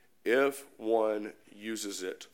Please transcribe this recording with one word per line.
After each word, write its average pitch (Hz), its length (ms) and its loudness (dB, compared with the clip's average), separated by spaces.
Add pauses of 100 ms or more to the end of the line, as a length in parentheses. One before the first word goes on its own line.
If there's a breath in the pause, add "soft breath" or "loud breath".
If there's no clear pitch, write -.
(240)
if 135 420 2 (100)
one 110 560 0 (180)
uses 104 520 -6
it - 320 -8